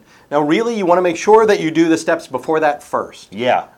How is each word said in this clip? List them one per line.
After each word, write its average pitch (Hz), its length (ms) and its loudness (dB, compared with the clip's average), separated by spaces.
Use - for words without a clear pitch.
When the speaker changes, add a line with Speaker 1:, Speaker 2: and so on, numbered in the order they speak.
Speaker 1:
Mm-hmm. - 320 -18
Speaker 2:
Now, 147 100 0
really, 220 340 -2
you 202 80 -4
wanna 175 160 2
make 175 160 -2
sure 214 300 4
that 208 140 2
you 160 100 -2
do 165 180 2
the 160 80 4
steps 160 300 -4
before 156 340 -4
that 147 220 0
first. - 500 -8
Speaker 1:
Yeah. 104 460 -2